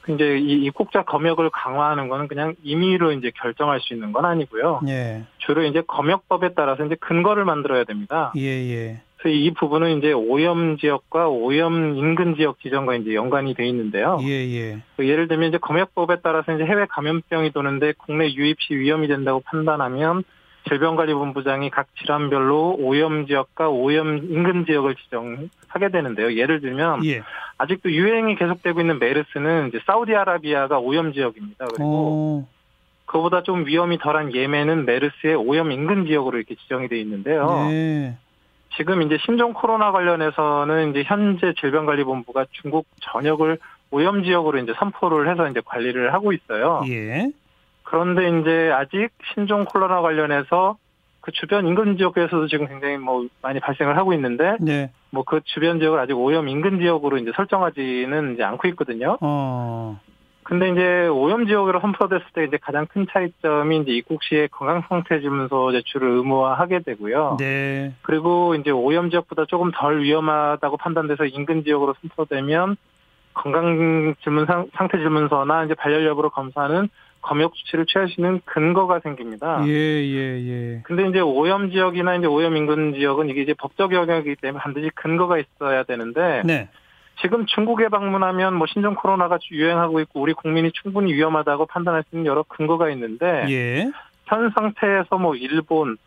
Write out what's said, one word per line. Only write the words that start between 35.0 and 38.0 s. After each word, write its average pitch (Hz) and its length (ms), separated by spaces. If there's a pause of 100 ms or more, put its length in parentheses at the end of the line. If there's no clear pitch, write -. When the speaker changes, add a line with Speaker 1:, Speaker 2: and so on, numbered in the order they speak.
Speaker 1:
오염 147 360
인근 165 340
지역으로 135 320
이렇게 113 180
지정이 127 320
돼 117 120
있는데요. 139 680
Speaker 2:
네. 151 480 (580)